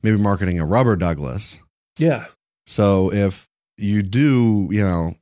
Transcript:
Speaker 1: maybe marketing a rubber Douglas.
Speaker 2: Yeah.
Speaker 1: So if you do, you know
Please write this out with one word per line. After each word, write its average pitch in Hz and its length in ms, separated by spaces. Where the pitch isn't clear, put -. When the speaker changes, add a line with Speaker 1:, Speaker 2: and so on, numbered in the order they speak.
Speaker 1:
maybe 110 140
marketing 95 420
a 80 60
rubber 113 300
Douglas. 80 640
Speaker 2:
Yeah. 151 280
Speaker 1:
So 98 460
if 101 340
you 104 260
do, 113 680
you 104 100
know 85 400